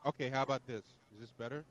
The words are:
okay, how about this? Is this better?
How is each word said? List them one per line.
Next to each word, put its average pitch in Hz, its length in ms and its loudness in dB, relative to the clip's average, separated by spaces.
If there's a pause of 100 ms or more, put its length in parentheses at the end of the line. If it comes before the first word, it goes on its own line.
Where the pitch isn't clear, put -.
okay, 143 240 0
how 135 140 4
about 131 220 2
this? 117 180 -4 (300)
Is 104 80 -18
this 117 120 -12
better? 135 380 -6